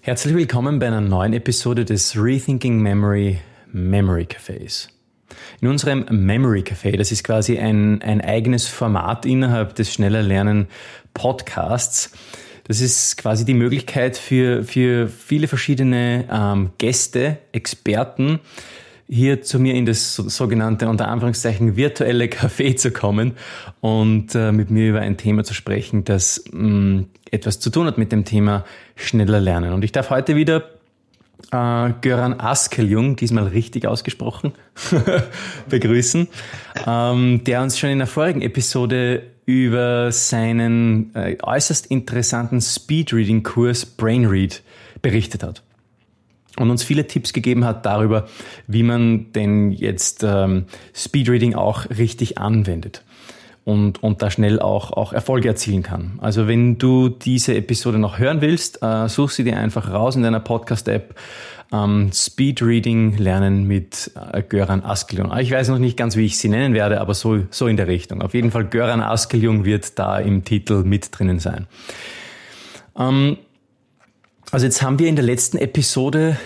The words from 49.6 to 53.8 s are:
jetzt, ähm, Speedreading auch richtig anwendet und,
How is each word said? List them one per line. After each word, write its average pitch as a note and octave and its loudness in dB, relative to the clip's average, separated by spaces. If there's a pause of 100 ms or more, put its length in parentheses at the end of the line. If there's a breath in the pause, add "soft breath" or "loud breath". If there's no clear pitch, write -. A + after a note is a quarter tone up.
jetzt, G2 -4
ähm, F#2+ 2 (260 loud breath)
Speedreading A#2+ 2
auch - -2
richtig A2 -2
anwendet G2 -2 (600 loud breath)
und, G#2 2